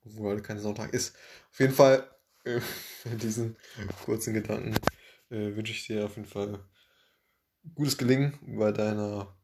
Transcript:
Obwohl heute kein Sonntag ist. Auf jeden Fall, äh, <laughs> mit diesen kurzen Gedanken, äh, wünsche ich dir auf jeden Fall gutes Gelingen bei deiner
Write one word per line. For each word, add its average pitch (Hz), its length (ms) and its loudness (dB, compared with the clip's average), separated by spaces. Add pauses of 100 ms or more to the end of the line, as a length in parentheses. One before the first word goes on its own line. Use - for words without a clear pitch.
Obwohl 107 280 -4
heute 104 100 -2
kein 104 160 -8
Sonntag 104 340 -6
ist. - 220 -2 (360)
Auf - 100 -6
jeden 135 140 4
Fall, 135 360 8 (340)
äh, 120 160 -2 (240)
<laughs> - 200 -16
mit 117 180 -6
diesen 113 340 -2 (480)
kurzen 113 300 -2
Gedanken, 110 400 -2 (560)
äh, 104 240 -4
wünsche 110 180 -6
ich - 140 -8
dir 104 200 -2
auf 101 100 -8
jeden 101 120 -12
Fall 101 360 -6 (1080)
gutes 143 220 0
Gelingen 131 420 4 (200)
bei 107 140 4
deiner 104 720 -2